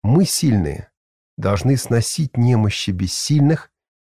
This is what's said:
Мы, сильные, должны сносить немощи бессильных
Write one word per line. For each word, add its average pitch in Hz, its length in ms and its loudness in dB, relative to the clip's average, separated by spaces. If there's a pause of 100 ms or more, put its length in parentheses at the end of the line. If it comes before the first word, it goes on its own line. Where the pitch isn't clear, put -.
Мы, 147 220 4
сильные, 98 640 -2 (480)
должны 101 380 0
сносить 120 640 -2
немощи 117 540 0
бессильных 143 800 0 (400)